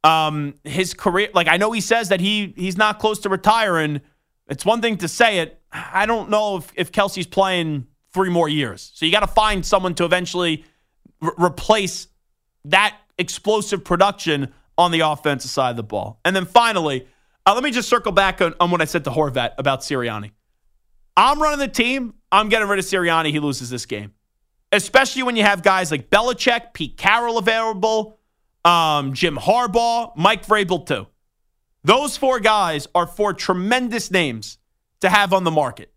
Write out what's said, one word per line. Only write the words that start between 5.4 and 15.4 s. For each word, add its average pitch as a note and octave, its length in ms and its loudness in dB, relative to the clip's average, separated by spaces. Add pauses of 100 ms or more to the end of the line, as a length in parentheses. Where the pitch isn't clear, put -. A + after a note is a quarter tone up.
I - 320 -2
don't A3 240 -2
know G#3+ 300 0
if, - 180 -14
if - 160 -4
Kelce's G3 340 0
playing E3+ 600 -2 (260)
three F#3 160 0
more E3+ 180 2
years. C#3+ 480 -6
So D#3+ 120 -4
you E3 60 2
gotta G#3 140 2
find G#3+ 380 0
someone F#3 300 0
to F3 100 -2
eventually F3 580 -2 (600)
re-, E3 160 -2
replace F#3 720 0 (580)
that F#3+ 280 2 (220)
explosive G3+ 680 -2
production F3 720 0 (240)
on F3 140 4
the E3 100 0
offensive D3 500 -2